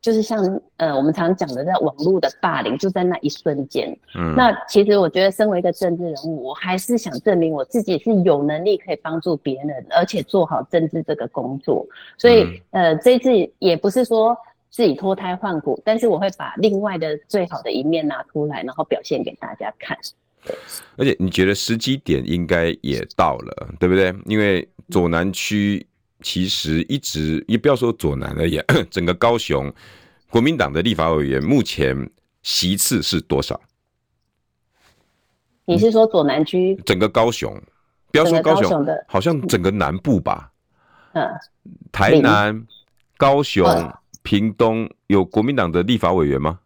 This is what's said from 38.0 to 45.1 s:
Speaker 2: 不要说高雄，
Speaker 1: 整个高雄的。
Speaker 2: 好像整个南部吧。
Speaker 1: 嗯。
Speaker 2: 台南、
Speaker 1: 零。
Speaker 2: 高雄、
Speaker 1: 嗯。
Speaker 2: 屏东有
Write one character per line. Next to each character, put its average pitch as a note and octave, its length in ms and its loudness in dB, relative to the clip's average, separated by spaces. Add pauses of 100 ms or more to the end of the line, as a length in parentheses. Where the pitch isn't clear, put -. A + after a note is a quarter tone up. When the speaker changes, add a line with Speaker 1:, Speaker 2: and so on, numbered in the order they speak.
Speaker 2:
不 D3 60 4
要 D#3+ 80 6
说 E3 160 4
高 D#3 140 6
雄， G3+ 60 2
Speaker 1:
整 - 0 -
个 - 0 -
高 F#3+ 60 2
雄 D3+ 160 0
的。 - 240 -4
Speaker 2:
好 G2 100 0
像 C3 300 0
整 F#2 140 2
个 F#2+ 80 4
南 F2+ 260 -2
部 A2 240 2
吧。 - 320 -6 (640)
Speaker 1:
嗯。 - 120 -2 (640)
Speaker 2:
台 A#2 300 4
南、 G#2+ 340 4
Speaker 1:
零。 A2 120 -12 (500)
Speaker 2:
高 C#3 260 4
雄、 F#2+ 240 2
Speaker 1:
嗯。 E2+ 240 2 (320)
Speaker 2:
屏 G#2+ 300 0
东 A2+ 340 0 (200)
有 F#2+ 180 4